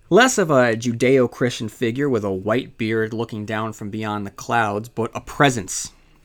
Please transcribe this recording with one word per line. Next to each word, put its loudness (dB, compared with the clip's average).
less 6
of 2
a 4
Judeo-Christian 0
figure -2
with 0
a -2
white -4
beard -2
looking -6
down -6
from -12
beyond -6
the -10
clouds, -2
but -4
a -6
presence, -2